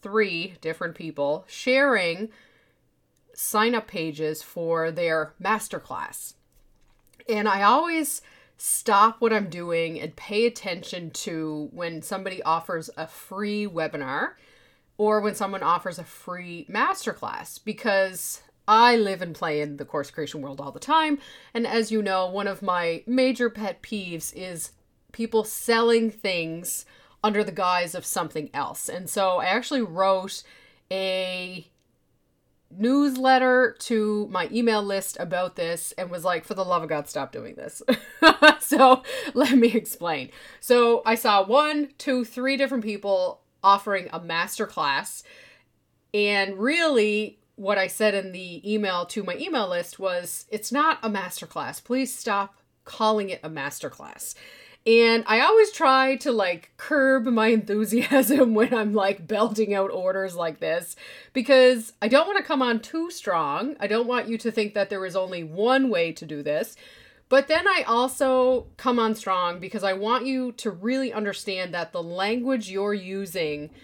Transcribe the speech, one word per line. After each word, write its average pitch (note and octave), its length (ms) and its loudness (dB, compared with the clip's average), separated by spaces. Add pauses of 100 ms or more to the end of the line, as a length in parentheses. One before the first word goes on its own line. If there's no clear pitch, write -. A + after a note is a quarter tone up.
three F#3+ 600 -2
different D#3+ 340 -6
people D3 520 -4
sharing A3 800 0 (1040)
sign-up A3 500 0
pages D#3 560 -6
for E3 480 -2
their D#3+ 500 -2
masterclass. - 960 -6 (960)
And G#3+ 180 0
I G3 140 2
always D#4 640 2 (340)
stop A3 640 2
what A3+ 100 2
I'm G3+ 200 0
doing E3 480 -4
and D#3+ 160 -12
pay G#3+ 320 -2
attention F3+ 640 -8
to D#3 600 -8
when E3 300 -8
somebody F#3+ 400 -8
offers D#3+ 560 -2
a D#3+ 80 -8
free G#3 640 -6
webinar D#3 600 -4 (680)
or G#3+ 240 2
when G#3 140 -2
someone G3 260 -6
offers E3+ 380 0
a E3+ 40 -14
free F3 640 -14
masterclass, - 960 -4
because G3 760 -2 (260)
I A#3 300 8
live F#3+ 240 0
and E3+ 140 -8
play D3+ 260 -2
in D3 160 -8
the C#3+ 80 -10
course C#3+ 240 -6
creation D3+ 320 -8
world C#3 180 -10
all C#3 120 -10
the - 80 -18
time. D4+ 400 2 (340)
And A#3 140 -2
as A3 240 0
you A3 100 0
know, F#3+ 240 0
one G3 220 -4
of G3 160 -6
my F3 420 -2
major B3 460 2
pet G#3 320 -8
peeves F3+ 520 -8
is F3 360 -12 (400)
people A3+ 320 0
selling A3+ 640 2
things F3 760 -6 (380)
under G#3+ 200 2
the F#3+ 80 -4
guise F3+ 420 0
of F3+ 120 -8
something D#3+ 480 -6
else. - 360 -6
And F3+ 200 -8
so F#3+ 280 2
I - 80 -2
actually A#3+ 380 0
wrote F#3+ 580 0 (500)
a F#3 760 -6 (1120)
newsletter B3+ 1000 4
to G#3+ 500 0
my F3+ 220 -4
email A3 320 2
list G3 380 -4
about F3+ 340 -4
this E3+ 380 -6
and F3+ 180 -8
was F3 140 -10
like, F3 180 0
"For - 100 -10
the F#3+ 120 -2
love F3 180 0
of D#3 60 -10
God, D3+ 180 -4
stop C#3 240 -8
doing - 240 -12
this." - 320 -14
<laughs> C4 60 4 (680)
So C4 420 6 (320)
let B3+ 200 2
me A#3+ 160 6
explain. E3 600 -4 (280)
So A#3 460 4
I A3+ 100 2
saw G3+ 300 2
one, D4 520 2
two, B3+ 280 -2
three B3+ 320 -2
different C4+ 260 0
people G3+ 560 -2 (240)
offering G3 480 4
a E3 80 -8
masterclass. E3+ 1040 -4 (880)
And G3+ 460 0
really A3+ 800 2 (160)
what G3+ 220 -2
I F#3+ 100 0
said G#3+ 260 0
in F#3+ 200 -4
the F3+ 280 -14 (100)
email F#3+ 340 0
to G3+ 180 -8
my F3+ 140 -6
email C#4+ 320 -2
list F3 280 -6
was, F3 520 -4
"It's G#3+ 220 -8
not D4 300 2
a A3+ 80 -4
masterclass. E3+ 720 -8
Please C4 320 -2
stop G3+ 440 -4 (260)
calling G#3+ 460 0
it F3+ 120 -8
a D#3 80 -10
masterclass." - 840 -10 (500)
And A3+ 420 6
I A3 140 4
always G#4+ 300 6
try C4+ 460 4
to, C4+ 140 -2
like, F3+ 460 -2
curb C4+ 480 2
my A3+ 220 4
<laughs> A3+ 120 6
enthusiasm A3+ 920 4
when A3 200 4
I'm, G#3+ 200 0
like, G3 340 0
belting G#3+ 460 0
out G3 180 0
orders F#3 420 -2
like E3+ 280 -4
this, E3+ 340 -4 (380)
because B3+ 580 6 (100)
I G#3 60 0
don't C#4 180 6
wanna G4 160 0
come C#4+ 200 0
on A#3+ 180 2
too E4 320 -6
strong. F3 680 -2
I G3+ 60 -2
don't A3+ 200 0
want A#3+ 220 -2
you A3+ 80 -4
to A3 140 -4
think G#3 240 -2
that G3 140 0
there F#3+ 160 -4
is F3 100 -8
only F#3 280 -4
one A#3 460 2
way E3+ 240 0
to - 120 -12
do D3+ 160 -8
this. D3+ 360 -2 (500)
But C4+ 220 4
then E4+ 180 2
I F#4+ 180 2
also B3+ 800 2 (100)
come B3 200 0
on A3 160 2
strong F3+ 460 -2
because F#3+ 240 -6
I G3 80 2
want G#3+ 340 0
you B3+ 280 -2
to A#3 180 -6
really A#3+ 400 -2
understand F#3+ 600 -6
that E3+ 180 -6
the F3 100 -6
language G#3 720 -2
you're G3+ 220 -2
using F3+ 800 -6 (120)